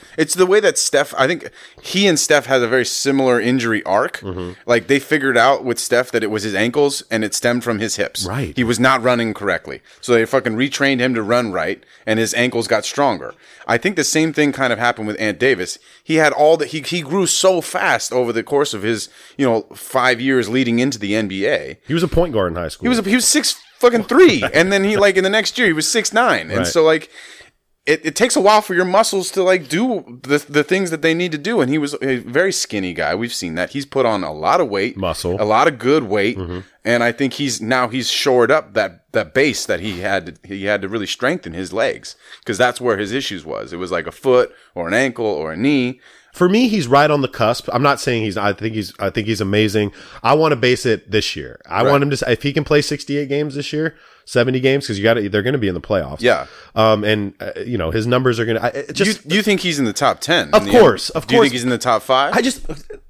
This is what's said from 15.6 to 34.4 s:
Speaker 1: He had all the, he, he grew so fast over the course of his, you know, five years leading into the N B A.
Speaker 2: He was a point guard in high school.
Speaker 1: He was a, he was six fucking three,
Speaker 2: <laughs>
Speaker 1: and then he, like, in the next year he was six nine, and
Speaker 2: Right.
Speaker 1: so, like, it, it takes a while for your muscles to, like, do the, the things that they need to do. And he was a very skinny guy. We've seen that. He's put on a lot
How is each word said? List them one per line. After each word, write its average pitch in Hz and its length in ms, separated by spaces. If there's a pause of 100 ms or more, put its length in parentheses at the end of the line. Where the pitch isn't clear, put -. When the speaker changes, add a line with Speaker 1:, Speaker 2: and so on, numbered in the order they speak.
Speaker 1:
He 160 140
had 151 160
all 151 240
the, 151 100
he, 156 140
he 165 220
grew 170 240
so 185 340
fast 175 520
over 120 200
the 110 100
course 143 320
of 98 80
his, 107 260 (300)
you 139 80
know, 110 160 (120)
five 127 460
years 127 280
leading 120 320
into 131 180
the 101 160
N 107 140
B 95 180
A. 82 400
Speaker 2:
He 139 80
was 170 80
a 175 60
point 170 240
guard 98 180
in 82 60
high 87 120
school. - 180
Speaker 1:
He - 20
was 247 100
a, 196 100
he 202 60
was 240 140
six - 260 (240)
fucking 240 260
three, 254 440
Speaker 2:
<laughs> - 60
Speaker 1:
and 180 180
then 196 100
he, 208 140
like, 202 200
in 185 60
the 190 80
next 214 260
year 240 120
he 170 40
was 156 160
six - 240
nine, 185 380
and 101 100
Speaker 2:
Right. 90 60
Speaker 1:
so, 165 160
like, 156 280 (760)
it, 156 180
it 156 100
takes 240 220
a 190 40
while 214 200
for 202 140
your 180 100
muscles 190 480
to, 190 100
like, 180 260
do 165 540
the, 143 260
the 147 140
things 185 280
that 160 100
they 160 140
need 175 180
to 151 60
do. 214 240
And 127 80
he 156 80
was 143 240
a 131 160
very 156 340
skinny 95 400
guy. 80 220
We've 117 180
seen 85 220
that. 90 160
He's 139 160
put 135 180
on 107 180
a 78 100
lot 85 280